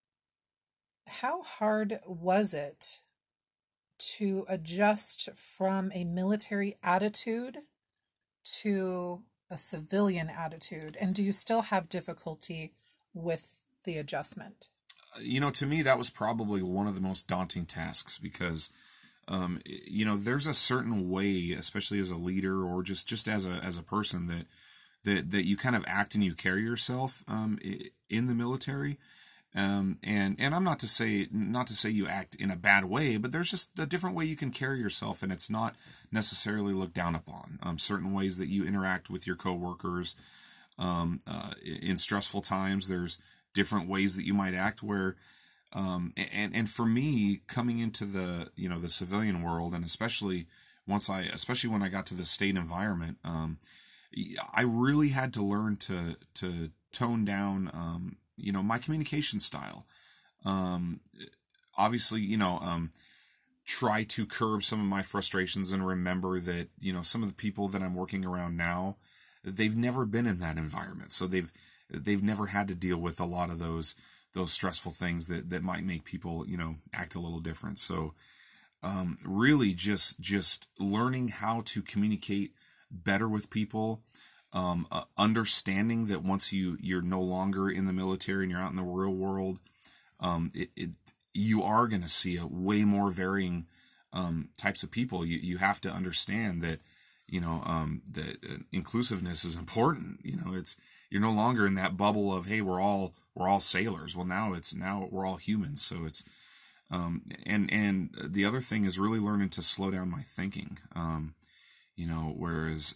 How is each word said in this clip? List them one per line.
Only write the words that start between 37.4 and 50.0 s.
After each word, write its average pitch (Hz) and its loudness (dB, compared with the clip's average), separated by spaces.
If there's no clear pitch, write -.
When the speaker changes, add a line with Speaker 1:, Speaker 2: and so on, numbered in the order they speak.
Speaker 2:
Um, 85 -2
certain 98 2
ways 98 -2
that 90 -6
you 98 -2
interact 95 -4
with 90 -8
your 90 -4
coworkers, 87 -4
um, 87 -4
uh, 82 -10
i-, - -12
in 92 -2
stressful 101 4
times, 95 0
there's 87 0
different 95 0
ways 98 2
that 95 -4
you 98 0
might 95 -2
act 95 -4
where, 98 -4
um, 90 -6
a-, - -6
and, 104 -4
and 107 -2
for 117 -2
me, 113 0
coming 117 -4
into 110 2
the, 90 -6
you 95 -6
know, 87 -6
the 85 -8
civilian 95 0
world, 85 -4
and 85 -6
especially 92 0